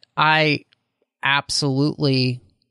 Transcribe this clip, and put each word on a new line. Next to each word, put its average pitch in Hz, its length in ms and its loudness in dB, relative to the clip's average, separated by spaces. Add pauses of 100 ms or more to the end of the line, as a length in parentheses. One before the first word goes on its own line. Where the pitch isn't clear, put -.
(180)
I 156 480 2 (580)
absolutely 135 1160 -2 (300)